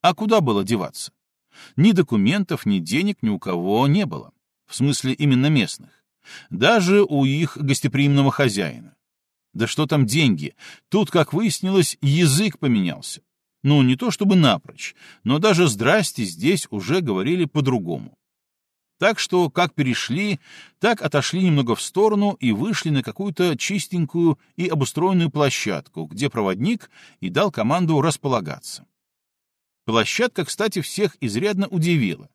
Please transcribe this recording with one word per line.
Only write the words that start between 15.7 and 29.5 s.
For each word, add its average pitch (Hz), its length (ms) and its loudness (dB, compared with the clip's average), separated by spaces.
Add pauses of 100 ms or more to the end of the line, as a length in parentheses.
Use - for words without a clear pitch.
здесь 117 460 -2
уже 107 300 -2
говорили 143 440 -2
по-другому. 110 720 -4 (840)
Так 202 200 0
что, 180 300 0
как 175 260 -2
перешли, 151 680 -2 (380)
так 220 220 0
отошли 156 420 -2
немного 143 320 2
в - 60 -6
сторону 202 580 0
и 120 140 0
вышли 160 380 -2
на 139 120 0
какую-то 180 540 -4
чистенькую 170 840 -2 (180)
и 180 120 -4
обустроенную 165 640 0
площадку, 110 720 -4
где 104 240 -4
проводник 113 600 -2 (300)
и 92 100 -6
дал 165 200 0
команду 156 520 0
располагаться. 123 840 -6 (1000)